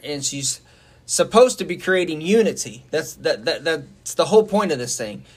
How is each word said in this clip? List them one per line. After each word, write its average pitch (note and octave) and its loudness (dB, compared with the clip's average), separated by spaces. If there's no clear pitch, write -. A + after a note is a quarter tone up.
and C#3 -8
she's C#3 -6
supposed A#3 4
to G3 -4
be F3 -6
creating F3 0
unity. E3 0
That's, D#3 -4
that, B2 -4
that, C3+ -4
that's D#3 -6
the D#3+ 0
whole G#3 6
point G3+ 0
of C3+ -2
this B2 -6
thing. G#2 -8